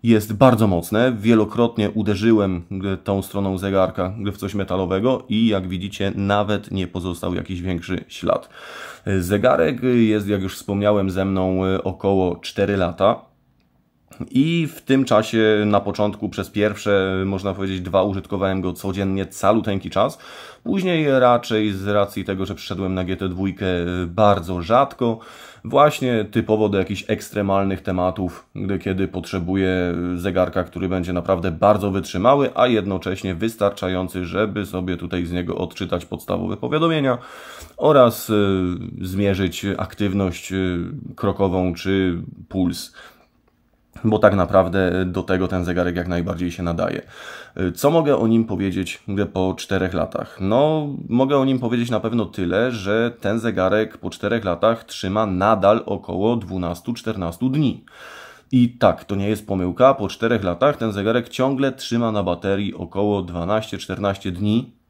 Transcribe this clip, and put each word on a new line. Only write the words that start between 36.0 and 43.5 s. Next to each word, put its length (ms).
podstawowe 520
powiadomienia 600
oraz, 540
y, 40
zmierzyć 680
aktywność, 760
y, 260
krokową 580
czy 480
puls. 460